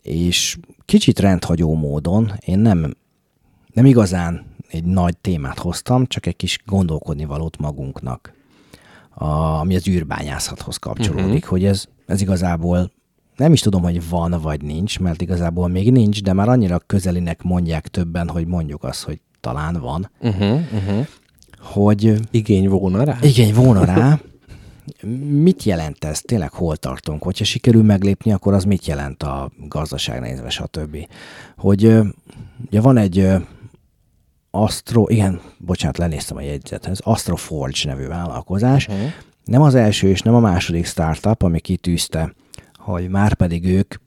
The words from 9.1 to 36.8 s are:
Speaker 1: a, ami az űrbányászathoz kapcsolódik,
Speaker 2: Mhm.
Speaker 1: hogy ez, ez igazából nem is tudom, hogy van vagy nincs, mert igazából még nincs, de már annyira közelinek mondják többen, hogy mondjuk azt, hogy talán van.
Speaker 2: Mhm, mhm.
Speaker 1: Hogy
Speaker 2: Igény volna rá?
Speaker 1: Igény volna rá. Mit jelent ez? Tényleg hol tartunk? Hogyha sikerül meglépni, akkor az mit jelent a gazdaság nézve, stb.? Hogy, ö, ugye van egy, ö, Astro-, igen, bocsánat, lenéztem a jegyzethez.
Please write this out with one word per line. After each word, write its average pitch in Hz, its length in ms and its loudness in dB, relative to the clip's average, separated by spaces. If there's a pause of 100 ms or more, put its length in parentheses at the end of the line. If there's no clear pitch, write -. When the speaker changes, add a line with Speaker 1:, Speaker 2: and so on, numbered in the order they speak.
Speaker 1:
a, - 120 -10 (340)
ami 92 160 0
az 90 120 -2
űrbányászathoz 73 920 -6
kapcsolódik, 101 640 -2
Speaker 2:
Mhm. - 80 -16
Speaker 1:
hogy 92 160 0
ez, 98 200 0 (200)
ez 98 160 -2
igazából 90 720 0 (440)
nem 156 180 4
is 131 80 4
tudom, 95 200 2
hogy 85 280 -2
van 85 220 -2 (100)
vagy 76 200 -6
nincs, 78 380 -6
mert 87 220 -2
igazából 87 460 -2
még 95 240 2
nincs, 107 320 4
de 95 100 0
már 101 160 2
annyira 95 300 2
közelinek 87 640 -2
mondják 87 440 -2
többen, 85 420 -4
hogy 82 180 -4
mondjuk 80 360 -4
azt, 64 200 -8
hogy 76 160 -10 (200)
talán 151 420 -6
van. 120 280 -8 (120)
Speaker 2:
Mhm, 104 220 -2
mhm. 107 560 -2 (600)
Speaker 1:
Hogy 104 540 2 (180)
Speaker 2:
Igény 101 380 2
volna 95 340 2
rá? 143 180 -2
Speaker 1:
Igény 117 320 4
volna 117 320 6
rá. 117 340 4 (1120)
Mit 160 340 2
jelent 80 400 -4
ez? 76 180 -6
Tényleg 90 300 -2
hol 80 260 -4
tartunk? 73 460 -8
Hogyha 92 200 -4
sikerül 113 400 4
meglépni, 98 480 2
akkor 98 220 0
az 98 100 2
mit 98 220 0
jelent 71 380 -8
a 67 280 -6 (160)
gazdaság - 540 -6
nézve, 62 280 -10
stb.? 76 580 -10 (500)
Hogy, 98 280 4
ö, 113 180 8 (640)
ugye 107 140 2
van 127 160 6
egy, 98 220 2
ö, 95 160 4 (1160)
Astro-, 107 560 0
igen, 95 320 0 (160)
bocsánat, - 400 -4
lenéztem 78 400 -6
a 65 40 -12
jegyzethez. 73 600 -10